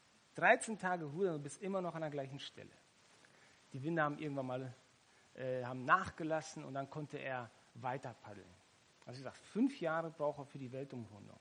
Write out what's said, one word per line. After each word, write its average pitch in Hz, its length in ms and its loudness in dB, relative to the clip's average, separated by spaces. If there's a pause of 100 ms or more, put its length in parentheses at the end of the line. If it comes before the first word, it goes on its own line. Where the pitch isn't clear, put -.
(340)
Dreizehn 214 460 6
Tage 180 260 2
rudern 165 300 2
und 143 80 -4
bist - 180 -8
immer 190 200 0
noch 170 120 -2
an 165 80 -4
der 156 80 0
gleichen 139 300 -4
Stelle. - 340 -12 (1000)
Die 131 100 -6
Winde 160 180 4
haben 147 160 4
irgendwann 143 300 -2
mal, 127 280 -4 (600)
äh, 127 280 -2
haben 127 220 -2
nachgelassen 160 800 2
und 135 80 -8
dann 139 160 -4
konnte 147 300 -6
er 127 320 -4 (240)
weiter 131 400 -4
paddeln. 98 340 -14 (560)
Also 123 140 -10
wie - 20 -12
gesagt, 120 160 -10
fünf 262 440 2
Jahre 165 280 2
braucht 147 300 0
er 135 80 -8
für - 100 -12
die 131 140 -6
Weltumrundung. 110 680 -8